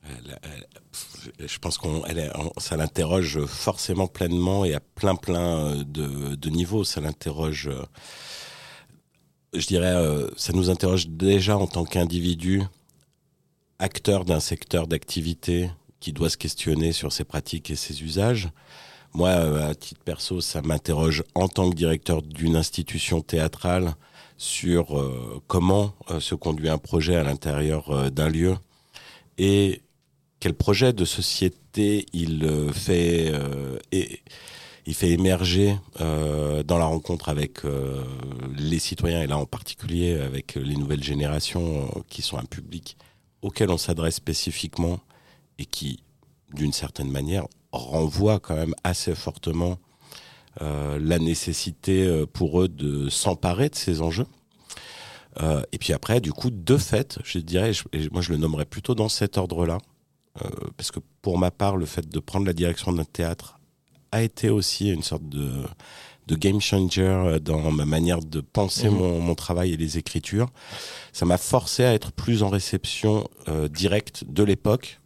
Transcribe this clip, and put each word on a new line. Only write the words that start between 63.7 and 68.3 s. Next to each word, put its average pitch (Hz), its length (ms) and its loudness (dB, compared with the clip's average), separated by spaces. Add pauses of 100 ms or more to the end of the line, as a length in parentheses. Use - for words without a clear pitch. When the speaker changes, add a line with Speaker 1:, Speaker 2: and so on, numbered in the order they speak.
Speaker 1:
a 113 100 2
été 113 280 0
aussi 104 400 2
une 80 120 0
sorte 78 260 -4
de, 71 220 -4 (760)
de 82 100 2
game 98 240 4
changer, 92 420 4
euh, 92 360 4
dans 78 320 2
ma 76 160 2
manière 82 340 2
de 78 200 -6